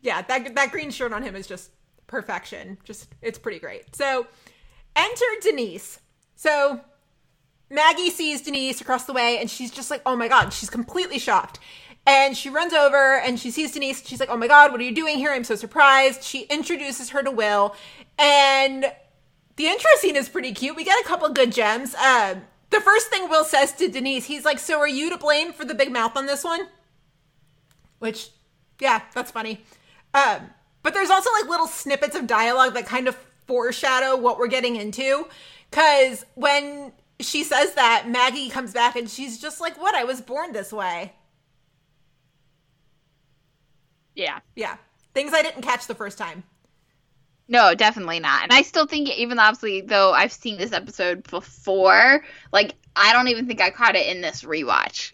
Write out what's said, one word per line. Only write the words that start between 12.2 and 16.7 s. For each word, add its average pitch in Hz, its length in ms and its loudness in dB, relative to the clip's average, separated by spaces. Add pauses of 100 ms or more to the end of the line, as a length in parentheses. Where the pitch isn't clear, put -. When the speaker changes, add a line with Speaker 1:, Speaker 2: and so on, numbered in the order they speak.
Speaker 1:
she 277 120 -10
runs 330 240 -4
over, 277 460 6
and 247 200 -4
she 247 100 -8
sees 302 220 -6
Denise. 277 360 -8
She's 247 120 -14
like, 262 100 -4
"Oh 240 80 -4
my 226 100 -2
God, 294 240 10
what 247 80 -6
are 240 40 -4
you 247 100 -6
doing 311 240 -2
here? 285 140 -2
I'm 254 120 -4
so 226 120 -4
surprised." 269 680 4
She - 200 -10
introduces 285 680 -6